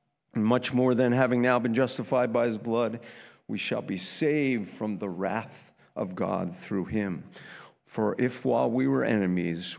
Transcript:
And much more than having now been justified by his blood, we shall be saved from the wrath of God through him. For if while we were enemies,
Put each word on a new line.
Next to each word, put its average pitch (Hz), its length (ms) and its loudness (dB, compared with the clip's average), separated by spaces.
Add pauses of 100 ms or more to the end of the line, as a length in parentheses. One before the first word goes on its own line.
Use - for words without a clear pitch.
(340)
And 110 100 0
much 123 300 2
more 127 200 4
than 120 180 4
having 127 280 4
now 123 180 4
been 117 160 0
justified 123 580 0
by 120 160 2
his 110 100 -2
blood, 113 420 -2 (460)
we 107 100 -6
shall - 260 -4
be 139 160 -4
saved 143 680 0
from 107 300 -4
the 101 100 -4
wrath 95 640 -6 (220)
of 107 220 -4
God 92 380 -2
through 95 320 -4
him. 101 360 -2 (640)
For - 340 -2
if 123 260 -2
while 127 240 2
we 131 200 0
were 135 160 2
enemies, 90 760 0